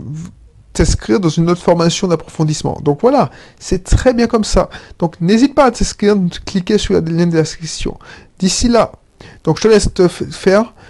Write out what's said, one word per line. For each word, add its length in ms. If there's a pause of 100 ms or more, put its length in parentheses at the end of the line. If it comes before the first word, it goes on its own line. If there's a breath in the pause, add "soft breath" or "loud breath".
(720)
t'inscrire 460
dans 100
une 220
autre 100
formation 460
d'approfondissement. 800
Donc 180
voilà, 280 (280 loud breath)
c'est 240
très 320
bien 140
comme 160
ça. 260 (300 loud breath)
Donc 200
n'hésite 360
pas 100
à 60
t'inscrire, 440 (300)
cliquer 320
sur 160
le 60
lien 260
de 80
la 80
description. 560 (400 loud breath)
D'ici 300
là, 240 (500 loud breath)
donc 160
je 40
te 60
laisse 240
te 100
f-, 280
faire, 420 (180 soft breath)